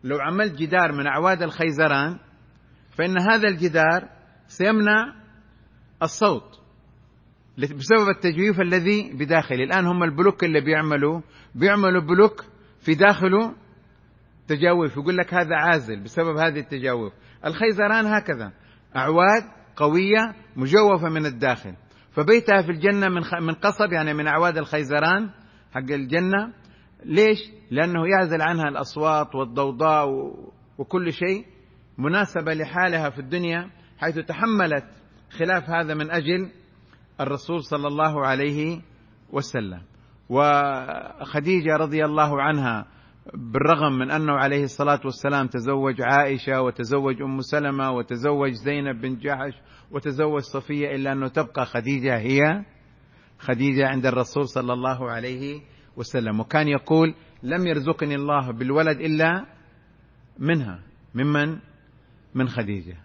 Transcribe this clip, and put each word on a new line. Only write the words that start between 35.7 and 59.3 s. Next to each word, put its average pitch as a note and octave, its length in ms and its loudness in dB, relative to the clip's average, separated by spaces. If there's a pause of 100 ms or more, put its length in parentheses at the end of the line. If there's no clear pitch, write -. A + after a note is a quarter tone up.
من D3+ 180 -4
أجل E3+ 400 -2 (720)
الرسول C#3+ 420 -4
صلى D3 240 -4
الله D3 380 0
عليه D3 560 -2 (500)
وسلم. A2 500 -6 (480)
وخديجة C#3+ 1500 0
رضي D3+ 280 0
الله D3+ 360 0
عنها، C#3 440 -2 (480)
بالرغم C#3 600 2
من C3 180 -2
أنه D#3 220 0
عليه C#3 300 0
الصلاة C#3+ 420 0
والسلام C#3 420 -2
تزوج C3+ 540 -2
عائشة C3+ 600 2
وتزوج C3 600 -2
أم C3+ 200 -4
سلمة C#3 500 -2
وتزوج B2+ 600 -2
زينب C3+ 500 -4
بن C3 160 -6
جحش C#3 360 -6 (380)
وتزوج D3 500 -2
صفية، C#3+ 540 -6
إلا C3+ 160 -4
أنه C3+ 160 -4
تبقى B2+ 380 -2
خديجة B2+ 520 -2
هي C#3+ 480 0 (760)
خديجة C3+ 480 0
عند C3 180 -2
الرسول B2+ 420 0
صلى B2 260 -4
الله B2+ 380 -4
عليه B2+ 500 -8 (360)
وسلم. A2+ 420 -4
وكان D3+ 280 0
يقول: D#3+ 480 2 (280)
"لم E3+ 240 -2
يرزقني D3+ 480 -2
الله C#3+ 360 -2
بالولد C#3 480 0
إلا D#3+ 460 0 (920)